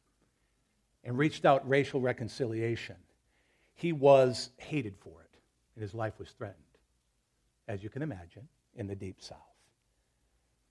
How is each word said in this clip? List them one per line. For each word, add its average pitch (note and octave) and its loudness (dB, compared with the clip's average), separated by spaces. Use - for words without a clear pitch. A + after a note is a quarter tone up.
and B2 -6
reached D3+ 0
out C3+ 6
racial C#3 2
reconciliation. A2+ -4
He E3+ -4
was C3+ 6
hated A2+ -6
for E2 -20
it, - -20
and A2+ -14
his G#2 -10
life A2 -6
was F#2 -16
threatened, F#2+ -14
as G2+ -8
you G#2+ -10
can C3+ -8
imagine, G#2 -10
in G#2+ -8
the G2 -8
Deep G2 -12
South. - -18